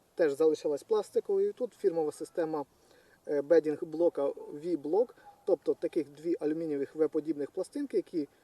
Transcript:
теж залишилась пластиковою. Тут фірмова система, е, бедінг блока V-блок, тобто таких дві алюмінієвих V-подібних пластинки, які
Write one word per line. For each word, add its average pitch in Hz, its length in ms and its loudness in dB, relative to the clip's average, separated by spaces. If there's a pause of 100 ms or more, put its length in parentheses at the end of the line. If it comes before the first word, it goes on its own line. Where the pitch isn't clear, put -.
(160)
теж 151 180 2
залишилась 151 500 2
пластиковою. 202 680 0
Тут 247 200 -6
фірмова 165 380 0
система, 156 540 -4 (640)
е, 143 140 0
бедінг 151 420 4
блока 160 420 0 (280)
V-блок, 160 640 -2 (300)
тобто 165 280 2
таких 151 380 -4
дві 156 280 -6
алюмінієвих 156 560 -4
V-подібних 151 560 -2
пластинки, 254 460 -6
які 165 300 -4 (160)